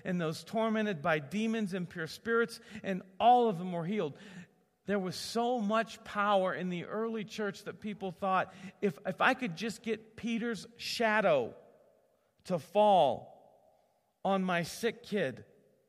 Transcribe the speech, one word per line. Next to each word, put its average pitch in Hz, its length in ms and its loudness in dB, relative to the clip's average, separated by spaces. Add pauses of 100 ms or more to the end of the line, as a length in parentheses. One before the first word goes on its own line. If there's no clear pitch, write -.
and 180 160 -2
those 160 240 -2
tormented 214 580 0
by 156 180 2
demons 208 540 -2
and 180 160 -4
pure 160 180 -8
spirits, 226 520 -2 (240)
and 190 180 -4 (180)
all 240 280 8
of 196 100 0
them 185 140 -6
were 170 140 -4
healed. 170 320 -4 (680)
There 202 140 0
was 185 160 -4
so 240 440 -2
much 220 440 0
power 202 500 2
in 175 160 -4
the 175 160 -4
early 226 380 -4
church 196 400 -6
that - 160 -10
people 196 320 -6
thought, 185 420 0 (280)
"If, 202 240 0
if - 160 -4
I 262 120 6
could 240 220 -4
just 208 260 -6
get 220 360 -6
Peter's 226 580 -4
shadow 196 760 2 (920)
to 175 140 -2
fall 180 720 4 (960)
on 190 180 2
my 175 200 0
sick - 400 -4
kid, 135 420 -4 (440)